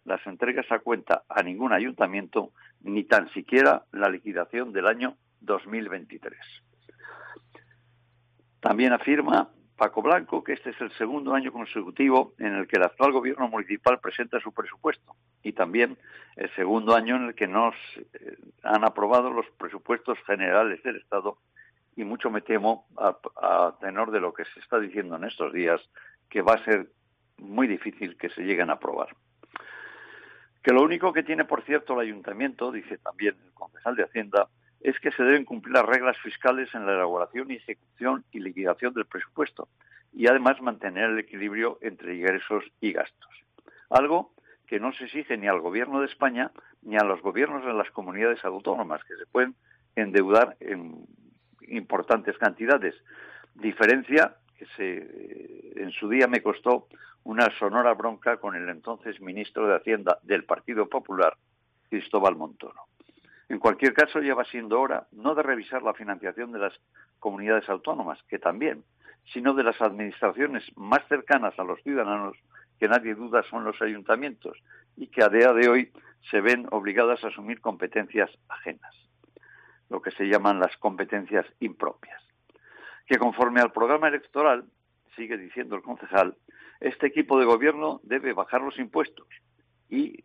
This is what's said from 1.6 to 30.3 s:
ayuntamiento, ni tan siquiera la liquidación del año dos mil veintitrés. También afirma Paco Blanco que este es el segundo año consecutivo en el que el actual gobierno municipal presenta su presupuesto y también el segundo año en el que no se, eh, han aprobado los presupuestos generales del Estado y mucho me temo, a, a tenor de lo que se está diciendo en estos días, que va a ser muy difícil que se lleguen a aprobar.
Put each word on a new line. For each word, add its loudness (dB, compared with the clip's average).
ayuntamiento, -2
ni -4
tan 4
siquiera 4
la 0
liquidación -6
del 0
año 0
dos -4
mil -8
veintitrés. -14
También 4
afirma 2
Paco 2
Blanco 2
que -4
este -10
es -12
el -8
segundo -4
año -2
consecutivo 0
en -4
el -4
que 0
el 4
actual 4
gobierno 0
municipal 0
presenta -4
su -12
presupuesto -8
y -8
también 0
el -8
segundo 2
año 0
en -4
el -8
que -4
no 2
se, -18
eh, -18
han 2
aprobado 2
los -2
presupuestos -6
generales 2
del -6
Estado -6
y -6
mucho -6
me -4
temo, 0
a, 0
a 2
tenor -4
de 0
lo -2
que -10
se -18
está -2
diciendo -4
en -10
estos -6
días, 0
que -2
va 6
a 0
ser 2
muy -2
difícil -6
que -8
se -10
lleguen 0
a 0
aprobar. -4